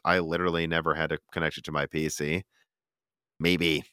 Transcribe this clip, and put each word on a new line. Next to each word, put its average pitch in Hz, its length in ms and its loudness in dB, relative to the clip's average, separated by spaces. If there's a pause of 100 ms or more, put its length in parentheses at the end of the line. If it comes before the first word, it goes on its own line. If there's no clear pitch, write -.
I 90 140 4
literally 85 480 0
never 82 280 0
had 78 140 -2
to 80 100 -4 (140)
connect 80 240 -2
it - 80 -14
to 78 80 -8
my 71 120 0
P 78 220 -2
C? 76 380 -4 (960)
Maybe. 82 520 2